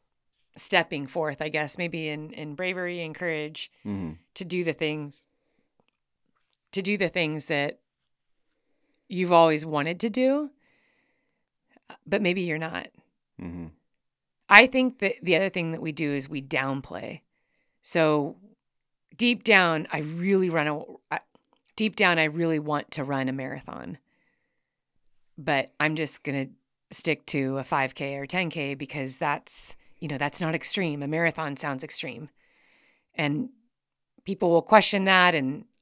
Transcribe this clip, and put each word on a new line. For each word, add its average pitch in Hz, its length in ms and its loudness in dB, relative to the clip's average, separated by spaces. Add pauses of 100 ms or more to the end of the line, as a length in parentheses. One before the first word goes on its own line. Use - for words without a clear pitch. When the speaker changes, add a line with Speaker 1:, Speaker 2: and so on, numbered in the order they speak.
(560)
Speaker 1:
stepping 160 500 0
forth, 151 340 -4
I 156 80 -6
guess, 151 300 -4
maybe 165 300 -6
in, 151 240 -10
in 151 220 -12
bravery 180 500 -4
and 156 100 -10
courage 156 560 -6 (160)
Speaker 2:
Mm-hmm. 85 260 -6 (220)
Speaker 1:
to 190 100 -10
do 175 200 -4
the 165 80 -2
things, 151 540 -6 (1500)
to 196 100 -4
do 202 140 -2
the 180 120 0
things 156 380 -2
that 147 340 -2 (1300)
you've 180 240 0
always 160 320 8
wanted 156 360 -2
to 233 100 0
do, 277 400 2 (1600)
but 196 160 0
maybe 185 200 2
you're 160 160 -2
not. 160 300 -6 (520)
Speaker 2:
Mm-hmm. 85 260 -10 (800)
Speaker 1:
I 214 180 12
think 254 320 0
that 190 240 0
the 160 140 4
other 190 140 2
thing 165 220 -2
that 160 100 -8
we 156 100 -6
do 147 200 -2
is 139 160 -4
we 143 140 -6
downplay. 135 800 -4 (640)
So 156 540 2 (800)
deep 240 280 0
down, 180 480 6
I 151 60 -2
really 175 520 0
run 160 160 2
a, 151 140 -4 (300)
I, 156 100 -4 (560)
deep 214 200 -2
down, 180 220 4
I 160 60 6
really 160 340 0
want 147 340 -4
to 143 120 -4
run 135 240 -2
a 131 40 -4
marathon, 135 640 -10 (1400)
but 139 420 -2
I'm 156 180 2
just 156 280 -4
gonna 135 240 -4 (420)
stick - 360 -2
to 135 320 0
a 131 60 -6
five 135 300 -2
K 139 220 -6
or 139 100 -8
ten 180 240 -2
K 139 240 -6
because 135 440 -8
that's, - 580 -2 (240)
you 160 80 -6
know, 143 100 -4
that's 147 220 -2
not 165 140 0
extreme. 156 480 -2
A 139 60 -6
marathon 156 480 -2
sounds 139 280 -6
extreme. 147 460 -10 (840)
And 147 340 -2 (760)
people 190 260 0
will 165 120 6
question 202 440 6
that, 180 280 6
and 139 300 -2 (180)